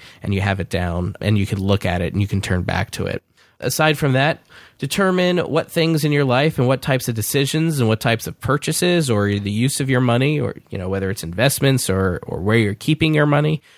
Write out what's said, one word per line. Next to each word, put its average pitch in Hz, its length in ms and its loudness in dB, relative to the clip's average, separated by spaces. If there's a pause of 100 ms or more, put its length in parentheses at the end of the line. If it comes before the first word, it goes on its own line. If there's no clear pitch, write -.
(220)
and 98 120 -2
you 95 60 0
have 98 200 0
it - 100 -6
down 90 500 -2
and 107 160 2
you 98 100 0
can 98 160 -4
look 98 220 2
at 90 160 -2
it 87 140 -4
and 101 80 0
you 98 60 0
can 98 120 -2
turn 90 220 -2
back 87 300 -2
to 92 140 -6
it. - 160 -6 (380)
Aside 156 360 0
from 143 160 0
that, 135 280 0 (380)
determine 180 600 0
what - 320 -2
things 160 340 0
in 147 80 2
your 143 120 2
life 135 340 2
and 127 80 4
what 131 160 0
types 131 260 0
of 120 60 -4
decisions 147 640 0
and 117 100 2
what 110 120 2
types 117 260 -2
of 85 140 -10
purchases 160 680 0
or 104 200 2
the 101 220 -2
use 117 300 0
of 135 80 -2
your 127 120 2
money 131 400 2
or, 107 160 -4 (140)
you - 60 -8
know, 92 120 -6
whether 95 220 -2
it's - 120 -6
investments 127 640 0
or, 95 360 0
or - 160 -6
where 107 180 2
you're 104 160 2
keeping 156 400 0
your 147 120 2
money. 147 360 0 (160)